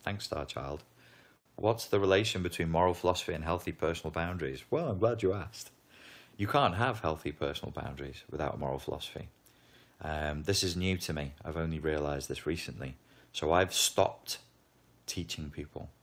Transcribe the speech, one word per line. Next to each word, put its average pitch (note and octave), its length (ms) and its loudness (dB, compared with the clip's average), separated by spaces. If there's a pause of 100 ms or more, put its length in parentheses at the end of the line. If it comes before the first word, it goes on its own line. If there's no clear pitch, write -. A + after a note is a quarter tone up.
Thanks, G2 240 -6
Starchild. D2 540 -6 (720)
"What's A2+ 320 2
the G2+ 140 4
relation G2 420 4
between E2+ 280 0
moral F2 240 6
philosophy F2 400 2
and D#2+ 100 -4
healthy E2+ 280 -2
personal E2 380 -2
boundaries?" E2 600 -4
Well, D#3 180 0
I'm G2 100 0
glad A2 240 2
you F#2+ 100 4
asked. - 380 -8 (680)
You G2+ 120 -2
can't C3 280 6
have A#2+ 240 2
healthy D#2+ 300 -2
personal C#2+ 400 -4
boundaries C#2+ 600 -8
without D2 240 -2
a - 40 -8
moral C#2 200 -2
philosophy. - 500 -8 (720)
Um, D2+ 440 -2
this F#2+ 200 2
is F2 120 0
new F#2 200 2
to - 160 -4
me. D2 220 -4 (100)
I've D#2 140 -4
only D#2+ 200 0
realised D2 500 0
this - 180 -6
recently. C#2 500 -4 (360)
So D#2 200 2
I've F#2 220 6
stopped - 640 2 (680)
teaching D#2+ 440 -6
people - 400 -10 (120)